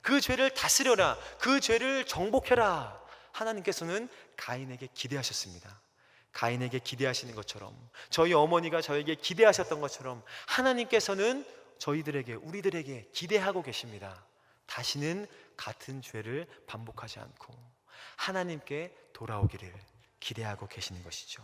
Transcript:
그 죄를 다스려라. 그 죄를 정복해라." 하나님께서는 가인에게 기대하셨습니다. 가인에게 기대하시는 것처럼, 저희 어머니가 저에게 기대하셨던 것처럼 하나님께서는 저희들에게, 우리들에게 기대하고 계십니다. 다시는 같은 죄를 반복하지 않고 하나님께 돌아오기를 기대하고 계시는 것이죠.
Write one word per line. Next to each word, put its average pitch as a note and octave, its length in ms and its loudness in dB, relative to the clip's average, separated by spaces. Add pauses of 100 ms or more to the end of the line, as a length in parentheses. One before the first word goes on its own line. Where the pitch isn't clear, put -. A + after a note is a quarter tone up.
그 C#4 180 4
죄를 C4 300 2
다스려라. A3+ 640 4 (220)
그 C4+ 220 4
죄를 C4 440 2
정복해라." F#3+ 960 2 (320)
하나님께서는 G3+ 760 -4 (260)
가인에게 B2+ 560 -8
기대하셨습니다. A2 880 -8 (520)
가인에게 B2 480 0
기대하시는 B2 540 -4
것처럼, G#2 400 -12 (360)
저희 E3+ 240 6
어머니가 E3 480 6
저에게 D3+ 320 0
기대하셨던 F3 680 6
것처럼 B2+ 420 -6 (240)
하나님께서는 A#3+ 1000 2 (380)
저희들에게, C#3+ 500 -2
우리들에게 D#3 760 -6
기대하고 F#3+ 500 0
계십니다. G#2 640 -10 (400)
다시는 D3+ 600 -4 (280)
같은 C3 460 -10
죄를 A#2+ 460 -8 (200)
반복하지 A2+ 520 -12
않고 - 360 -20 (640)
하나님께 F3 800 -4 (160)
돌아오기를 G#2 580 -4 (480)
기대하고 G#2+ 480 -8
계시는 F#2 360 -12
것이죠. - 420 -14